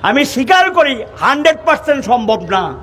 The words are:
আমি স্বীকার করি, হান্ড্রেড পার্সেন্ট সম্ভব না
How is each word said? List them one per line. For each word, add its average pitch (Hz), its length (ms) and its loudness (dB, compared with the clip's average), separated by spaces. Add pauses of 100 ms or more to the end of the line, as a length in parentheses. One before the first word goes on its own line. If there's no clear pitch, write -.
আমি 269 120 2 (120)
স্বীকার 370 320 2 (120)
করি, 285 160 2 (280)
হান্ড্রেড 294 460 2
পার্সেন্ট 294 420 0
সম্ভব 226 300 0 (160)
না 185 80 0 (200)